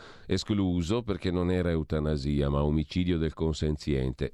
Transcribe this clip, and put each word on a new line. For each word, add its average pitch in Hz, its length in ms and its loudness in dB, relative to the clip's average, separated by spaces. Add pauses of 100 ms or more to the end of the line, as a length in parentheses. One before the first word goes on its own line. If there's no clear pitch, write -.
(280)
escluso 95 720 0
perché 95 300 -2
non 90 180 2
era 90 220 2
eutanasia, 73 800 0
ma 71 140 2
omicidio 80 540 2
del 80 160 0
consenziente, 73 1000 -2